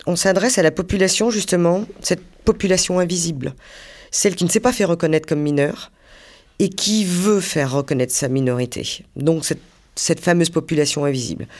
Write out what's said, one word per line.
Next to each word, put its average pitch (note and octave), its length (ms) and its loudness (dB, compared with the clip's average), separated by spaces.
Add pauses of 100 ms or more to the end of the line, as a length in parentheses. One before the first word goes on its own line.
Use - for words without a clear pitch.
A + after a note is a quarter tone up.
on F3+ 100 0
s'adresse F#3+ 420 2
à F#3 60 4
la D#3 80 4
population, F#3+ 600 0
justement, F#3 540 0 (160)
cette F3+ 200 -2 (220)
population F#3 560 2
invisible, E3 560 -2 (560)
celle - 240 0
qui - 80 -2
ne E3+ 60 2
s'est G#3+ 100 2
pas B3 140 2
fait G#3 120 0
reconnaître E3 420 0
comme D3 140 0
mineure D3 500 -2 (680)
et G3 80 2
qui G3+ 380 0
veut F#3 340 2
faire C#3 320 -2
reconnaître C3+ 420 -2
sa - 140 -2
minorité. B2+ 760 -2 (100)
Donc, D3+ 300 0
cette, - 160 -4 (340)
cette - 240 -2
fameuse F3 300 2
population D3+ 560 0
invisible. B2+ 420 -4 (120)